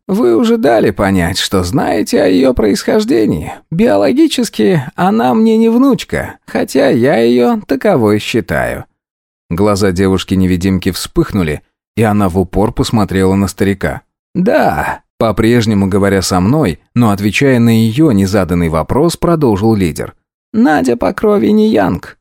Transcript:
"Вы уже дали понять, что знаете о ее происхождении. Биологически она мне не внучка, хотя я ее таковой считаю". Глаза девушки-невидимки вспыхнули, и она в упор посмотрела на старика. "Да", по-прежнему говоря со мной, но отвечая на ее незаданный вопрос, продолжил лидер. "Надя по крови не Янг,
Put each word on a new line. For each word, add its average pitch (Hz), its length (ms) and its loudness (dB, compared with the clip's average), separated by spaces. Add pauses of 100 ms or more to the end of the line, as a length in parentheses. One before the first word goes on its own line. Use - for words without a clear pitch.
"Вы 262 280 0
уже 233 220 2
дали 226 340 2
понять, 95 460 0
что 92 260 -2
знаете - 580 -2
о - 60 2
ее 262 260 2
происхождении. 214 1000 -2 (160)
Биологически 220 1120 0 (120)
она 226 380 0
мне 220 240 2
не 226 120 2
внучка, 233 680 0 (100)
хотя 269 420 -2
я 139 280 2
ее 240 500 2
таковой 139 520 0
считаю". 67 640 -4 (640)
Глаза 98 420 0
девушки-невидимки 92 1000 0
вспыхнули, 87 720 -4 (340)
и 110 60 2
она 104 260 0
в 87 100 -2
упор 95 320 -2
посмотрела 95 640 0
на 98 120 0
старика. 95 560 -4 (320)
"Да", 180 640 0 (180)
по-прежнему 110 680 0
говоря 98 340 0
со 90 180 -2
мной, 104 400 0 (160)
но 117 160 2
отвечая 107 480 0
на 117 100 2
ее 113 420 2
незаданный 92 580 0
вопрос, 107 480 0
продолжил 113 580 0
лидер. 87 400 -4 (380)
"Надя 262 420 2
по - 160 -2
крови 208 380 0
не 214 200 2
Янг, - 520 -4